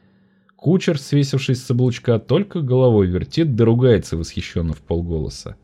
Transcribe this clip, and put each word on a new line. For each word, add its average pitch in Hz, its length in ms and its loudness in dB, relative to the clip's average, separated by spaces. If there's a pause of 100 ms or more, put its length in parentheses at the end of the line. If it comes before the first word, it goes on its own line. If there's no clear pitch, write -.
(560)
Кучер, 175 420 0
свесившись 139 640 -2
с - 80 -8
облучка, 120 500 0
только 175 420 -2
головой 123 460 4
вертит, 113 480 -2
да 113 100 4
ругается 117 500 4
восхищённо 82 580 -6
вполголоса. 85 920 -6